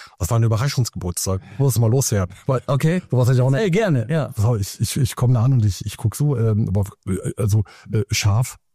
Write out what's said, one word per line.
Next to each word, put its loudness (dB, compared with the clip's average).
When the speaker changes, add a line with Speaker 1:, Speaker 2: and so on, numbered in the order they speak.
Speaker 1:
Das -4
war 0
ein 2
Überraschungsgeburtstag. -2
Muss 0
mal 4
loswerden. 0
Weil -2
Speaker 2:
Okay. 0
Speaker 1:
sowas 2
hätte 4
ich 4
auch 2
nicht. 2
Speaker 2:
Hey, 0
gerne, 2
ja. -2
Speaker 1:
So, 2
ich, -4
ich, -4
ich 0
komm 2
da 2
an 4
und 4
ich, -2
ich -10
guck -2
so, 0
ähm, 0
aber, 0
äh, -4
also, 2
äh, 0
Schaf -2